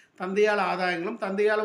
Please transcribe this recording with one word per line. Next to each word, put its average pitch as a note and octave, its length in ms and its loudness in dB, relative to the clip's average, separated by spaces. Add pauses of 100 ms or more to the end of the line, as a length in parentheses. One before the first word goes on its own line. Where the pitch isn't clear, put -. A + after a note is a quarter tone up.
(200)
தந்தையால் G#3 420 2
ஆதாயங்களும், F3+ 560 -2
தந்தையால் G#3 460 0